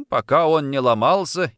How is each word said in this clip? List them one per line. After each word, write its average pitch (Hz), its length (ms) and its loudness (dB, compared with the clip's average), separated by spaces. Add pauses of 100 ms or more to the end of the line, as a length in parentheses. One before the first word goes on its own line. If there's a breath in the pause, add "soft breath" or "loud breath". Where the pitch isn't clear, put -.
(100)
пока 143 360 0
он 156 240 0
не 139 100 -2
ломался 139 760 0